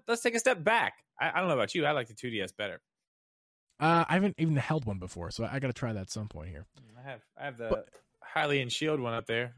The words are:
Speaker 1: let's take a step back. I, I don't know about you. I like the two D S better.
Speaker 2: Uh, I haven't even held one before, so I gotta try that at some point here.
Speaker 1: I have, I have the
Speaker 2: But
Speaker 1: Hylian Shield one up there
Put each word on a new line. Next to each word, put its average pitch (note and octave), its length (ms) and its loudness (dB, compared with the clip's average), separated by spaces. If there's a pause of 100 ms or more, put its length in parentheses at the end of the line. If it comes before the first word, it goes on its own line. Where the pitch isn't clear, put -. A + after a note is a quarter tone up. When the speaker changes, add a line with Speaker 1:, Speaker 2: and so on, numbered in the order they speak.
Speaker 1:
let's A#3 140 0
take A#3 140 2
a A3+ 40 2
step G#3+ 240 2
back. G#3+ 300 4 (260)
I, D#3 160 0
I E3+ 40 0
don't F#3 100 2
know D#3 60 4
about G#2+ 200 2
you. D#3+ 100 2
I D3 60 4
like C3 160 0
the A2+ 60 -18
two B2 160 -6
D G#2+ 120 -2
S F#2 120 -4
better. G2 260 -6 (1000)
Speaker 2:
Uh, E3 280 4
I D#3 60 0
haven't F#3+ 240 4
even D#3+ 180 4
held C#3+ 300 0
one G2 140 -4
before, F2 320 -8
so A2+ 180 -4
I C3+ 100 -4
gotta B2+ 140 -2
try A#2+ 200 -4
that G2+ 80 -4
at F#2+ 100 -10
some G#2+ 180 -6
point D#2+ 200 -12
here. D#2 160 -12 (400)
Speaker 1:
I C#3 40 -12
have, A#2+ 120 -12 (180)
I C#3 60 -8
have C3 120 -8
the A#2 120 -8
Speaker 2:
But - 200 -2 (460)
Speaker 1:
Hylian C#3+ 360 2
Shield D3+ 280 0
one A#2 140 -2
up A#2 140 -4
there A#2+ 300 -2